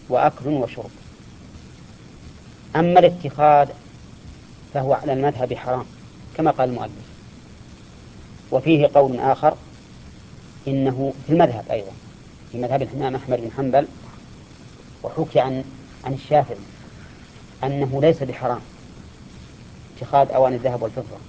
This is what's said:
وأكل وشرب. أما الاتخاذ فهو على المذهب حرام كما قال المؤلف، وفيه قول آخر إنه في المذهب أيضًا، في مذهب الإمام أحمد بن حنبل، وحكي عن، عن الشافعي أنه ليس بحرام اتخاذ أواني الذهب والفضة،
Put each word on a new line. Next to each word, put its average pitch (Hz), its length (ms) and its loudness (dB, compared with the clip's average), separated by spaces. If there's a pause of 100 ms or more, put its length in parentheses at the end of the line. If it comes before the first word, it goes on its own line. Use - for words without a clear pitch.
وأكل 131 380 2
وشرب. 127 420 -4 (1900)
أما 175 240 4
الاتخاذ 147 680 4 (1040)
فهو 135 200 0
على 135 200 -2
المذهب 131 400 -2
حرام 123 320 -4 (520)
كما 160 140 2
قال 131 180 2
المؤلف، 113 420 -10 (1400)
وفيه 143 420 4
قول 135 260 4
آخر 131 380 2 (1120)
إنه 135 460 -2 (140)
في 147 60 2
المذهب 123 380 2
أيضًا، 101 200 -6 (600)
في 117 60 -8
مذهب 127 240 -2
الإمام 131 340 -4
أحمد 123 260 -4
بن 113 160 -8
حنبل، 135 300 2 (1160)
وحكي 156 360 -2
عن، 131 240 0 (420)
عن 135 80 -4
الشافعي 135 440 0 (1040)
أنه 139 380 -2
ليس 160 220 4
بحرام 123 360 -4 (1400)
اتخاذ 139 340 2
أواني 131 240 4
الذهب 123 260 -4
والفضة، 107 360 -8 (120)